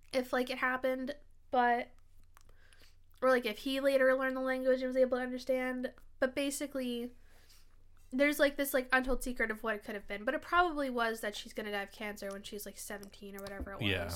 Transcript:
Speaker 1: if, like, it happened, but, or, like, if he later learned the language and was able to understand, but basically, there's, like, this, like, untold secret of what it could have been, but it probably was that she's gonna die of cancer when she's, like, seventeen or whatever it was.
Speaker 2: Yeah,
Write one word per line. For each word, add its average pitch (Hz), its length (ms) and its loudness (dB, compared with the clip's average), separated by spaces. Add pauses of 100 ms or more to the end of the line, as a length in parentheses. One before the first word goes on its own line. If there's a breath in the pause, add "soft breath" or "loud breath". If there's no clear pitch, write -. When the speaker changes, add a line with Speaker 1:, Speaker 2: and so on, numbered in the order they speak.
(120 soft breath)
Speaker 1:
if, 254 220 -2
like, 254 160 0
it 262 80 -6
happened, 262 560 -2 (360)
but, 240 380 4 (1300 soft breath)
or, 254 80 6
like, 247 160 4
if 208 120 -4
he 269 220 -2
later 262 340 6
learned 262 220 0
the 262 40 -4
language 262 400 2
and 262 80 -2
was 254 80 -2
able 254 200 6
to 247 60 0
understand, 254 680 -2 (280)
but 262 140 2
basically, 269 800 -2 (1000 soft breath)
there's, 285 260 4
like, 285 180 4
this, 277 180 0
like, 254 180 2
untold 254 300 2
secret 240 280 -2
of 214 120 -6
what 220 140 -2
it 208 80 -12
could 214 100 -8
have 196 140 -10
been, 202 160 -6
but 254 100 0
it 311 80 -2
probably 320 480 2
was 226 300 0
that 208 160 -4
she's - 180 -12
gonna 214 180 -6
die 202 120 -2
of 196 80 -16
cancer 208 380 -8
when 196 120 -10
she's, 202 240 -10
like, 202 100 -14
seventeen 202 600 -12
or 196 40 -12
whatever 196 320 -10
it - 80 -10
was. 104 80 -2
Speaker 2:
Yeah, 87 280 -2